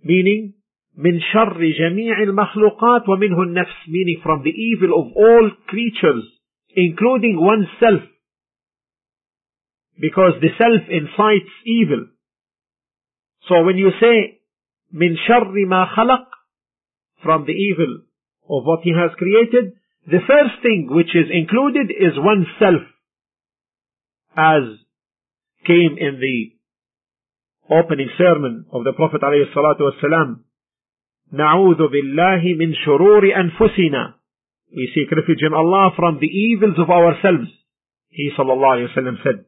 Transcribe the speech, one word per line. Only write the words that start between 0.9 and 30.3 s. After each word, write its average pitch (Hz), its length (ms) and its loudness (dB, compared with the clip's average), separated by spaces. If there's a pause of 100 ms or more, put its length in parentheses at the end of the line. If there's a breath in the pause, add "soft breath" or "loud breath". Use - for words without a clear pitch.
مِنْ 170 260 -2 (120)
شَرِّ 208 240 0
جَمِيعِ 175 680 -2
الْمَخْلُوقَاتِ 214 800 0
وَمِنْهُ 196 320 0
النَّفْسِ. 175 480 -6
Meaning, 170 340 -4
from 156 220 -4
the 156 80 -2
evil 185 480 -2
of - 160 -6
all 220 340 6 (180)
creatures, 190 560 -2 (520)
including 202 640 0
oneself. 208 640 2 (2000)
Because 156 420 0
the 160 160 2
self 233 320 2
incites 196 600 -2 (160)
evil. 226 420 -2 (1400)
So 170 160 4
when 185 140 0
you 190 220 2
say, 226 420 0 (520)
مِنْ 165 240 -2 (100)
شَرِّ 220 260 0 (120)
مَا 185 300 0
خَلَقَ, 247 300 0 (1000)
from 156 220 -2
the 151 80 -6
evil 175 480 -4 (480)
of 131 160 -4
what 165 180 -2
he 175 80 -2
has 165 260 0
created, 226 560 0 (340)
the 175 180 0
first 285 360 2
thing 196 280 -2
which 165 260 0
is 156 140 2
included 220 640 -2
is 170 260 -2
oneself, 185 640 0 (1500)
as 156 280 2 (1000)
came 170 320 2
in 139 220 -6
the 123 320 -6 (1200)
opening 156 480 0
sermon 147 540 0
of 123 120 -8
the 131 100 -4
Prophet 156 280 -4
alayhi 143 320 0
salatu 147 380 0
wassalam, 147 520 -4 (880)